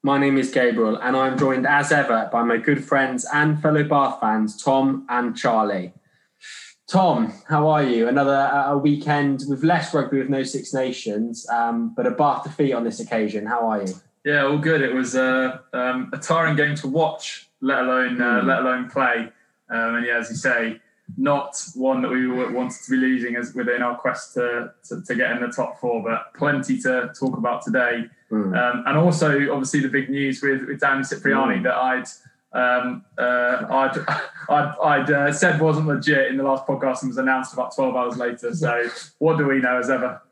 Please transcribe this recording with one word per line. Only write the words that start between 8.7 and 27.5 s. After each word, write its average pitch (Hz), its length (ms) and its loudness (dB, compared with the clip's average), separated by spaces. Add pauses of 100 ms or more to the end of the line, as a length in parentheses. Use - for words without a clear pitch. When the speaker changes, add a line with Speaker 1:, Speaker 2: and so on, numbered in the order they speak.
Speaker 1:
a 143 60 2
weekend 143 680 2
with 135 160 -2
less 160 300 2
rugby 139 240 0
with 135 140 0
no 135 120 2
Six - 300 -6
Nations, 117 760 -4
um, 117 440 0
but 123 120 -2
a 120 60 2
Bath 143 320 0
defeat 143 280 0
on 117 100 -2
this 113 160 -4
occasion. 107 460 -4
How 117 240 -2
are 104 140 -2
you? 92 100 -6 (320)
Speaker 2:
Yeah, 147 220 2
all 147 100 2
good. 151 240 2
It 127 140 0
was, 127 200 -2
uh, 131 440 0 (160)
um, 127 400 -2
a - 20 -10
tiring 160 400 0
game 147 200 0
to 139 120 -6
watch, - 640 -2 (100)
let 131 200 0
alone, 127 420 0
uh, 120 180 2
Speaker 1:
Hmm. - 80 0
Speaker 2:
let 135 120 2
alone 123 280 -2
play. 120 420 -2 (380)
Um, 117 280 -2
and 120 100 -2
yeah, 120 100 0
as 113 140 -4
you 113 60 -8
say, 117 440 -2 (380)
not 143 440 0 (120)
one 127 280 0
that 123 80 -2
we 127 160 0
w-, 127 280 -2
wanted 123 300 -4
to - 60 -8
be 131 60 2
losing 123 400 0
as, 120 160 -6
within 120 300 -2
our 123 160 -2
quest - 360 -4
to, 120 380 -2 (160)
to, - 140 -10
to 123 120 -6
get 120 180 0
in 123 100 -4
the 120 60 -4
top 120 300 -6
four, 117 240 -2
but 113 360 -4
plenty 135 420 0
to 127 380 0
talk 131 180 -2
about 120 260 -2